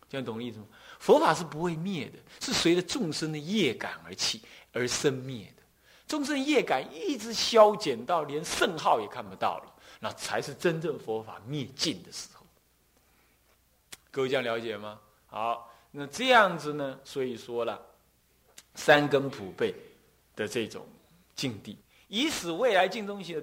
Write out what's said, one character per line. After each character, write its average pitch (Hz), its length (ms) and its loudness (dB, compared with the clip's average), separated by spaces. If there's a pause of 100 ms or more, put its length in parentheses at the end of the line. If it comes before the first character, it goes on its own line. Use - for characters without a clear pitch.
这 135 100 -8
样 127 60 -6
懂 113 120 -8
我 117 60 -8
意 120 80 -8
思 107 80 -14
吗？ 104 80 -16 (320)
佛 247 200 8
法 170 160 6
是 170 100 -2
不 147 180 -6
会 175 140 -2
灭 165 340 -4
的， - 80 -18 (220)
是 269 120 -4
随 - 220 4
着 175 80 4
众 175 300 -2
生 156 200 -4
的 151 60 -6
业 160 340 2
感 - 320 -8
而 87 100 -14
起， - 280 -4 (300)
而 123 140 -2
生 135 280 0
灭 127 320 -10 (100)
的。 - 60 -20 (440)
众 302 180 -2
生 277 140 -2
业 269 240 4
感 135 200 2 (120)
一 302 220 -2
直 220 160 -8
消 214 440 8
减 123 300 -2
到 170 180 0
连 147 180 -4
圣 - 360 0
号 160 220 4
也 104 80 -4
看 117 180 -10
不 95 100 -14
到 92 220 0
了， - 160 -18 (260)
那 107 120 -6
才 - 300 -4
是 143 120 -10
真 160 260 0
正 147 180 -4
佛 110 240 -4
法 98 240 -16
灭 135 200 -6 (100)
尽 117 260 -4
的 - 80 -20
时 - 240 -14
候。 - 120 -20 (1600)
各 135 120 -2
位 131 60 0
这 135 60 0
样 131 80 2
了 117 160 -2
解 113 180 -6
吗？ 107 220 -12 (280)
好， 113 440 -4 (200)
那 143 160 -10
这 247 220 -4
样 202 300 8
子 147 140 -6
呢， 139 320 -6
所 - 180 -6
以 120 140 -4
说 117 300 -4
了 107 120 -6 (960)
三 147 320 6
根 135 220 2
普 98 240 -8
被 104 220 0 (600)
的 107 140 -4
这 113 180 -2
种 - 200 -16 (500)
境 117 260 -6
地， 104 140 -14 (320)
以 269 220 -2
使 170 200 -4
未 214 220 2
来 185 160 6
尽 208 180 -6
中 202 160 -10
行 165 140 -10
的 147 60 -4